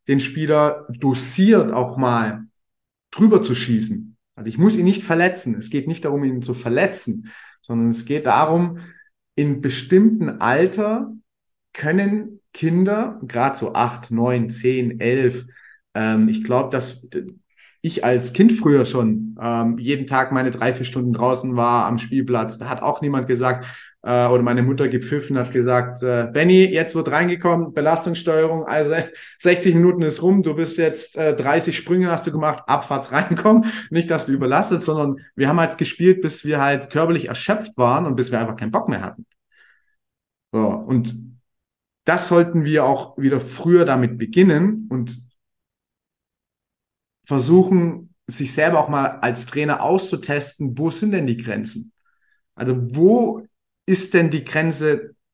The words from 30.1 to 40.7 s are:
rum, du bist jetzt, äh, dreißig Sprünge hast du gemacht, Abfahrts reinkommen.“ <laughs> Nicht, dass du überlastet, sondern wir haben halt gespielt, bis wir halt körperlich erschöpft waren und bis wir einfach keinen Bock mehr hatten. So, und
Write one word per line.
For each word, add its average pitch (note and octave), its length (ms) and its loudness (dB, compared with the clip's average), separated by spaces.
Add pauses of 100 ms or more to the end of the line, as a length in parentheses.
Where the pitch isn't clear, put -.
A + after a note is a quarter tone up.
rum, F#3+ 200 4
du D3+ 120 -2
bist D#3+ 240 -4
jetzt, D#3 380 -2
äh, D3+ 180 0
dreißig D#3 420 0
Sprünge F3+ 340 0
hast E3+ 160 -2
du D#3+ 60 -6
gemacht, D3+ 340 -4
Abfahrts C#3 460 -2
reinkommen.“ G#3+ 540 4 (120)
<laughs> - 120 -14
Nicht, E3+ 200 0
dass D#3+ 160 -2
du C3+ 60 -2
überlastet, C#3 500 0
sondern D3 340 -2 (200)
wir C3+ 120 0
haben E3 120 2
halt E3 180 0
gespielt, F#3 440 2
bis - 220 -4
wir D3 160 -2
halt C#3 300 -2
körperlich E3 380 0
erschöpft - 480 -4
waren C3 300 2
und C3 100 -2
bis B2 140 -2
wir A#2 100 -2
einfach A2 160 -6
keinen A2 160 -6
Bock A3+ 160 -2
mehr G2 140 -4
hatten. - 240 -12 (1300)
So, A2 140 0
und A2+ 480 -2 (880)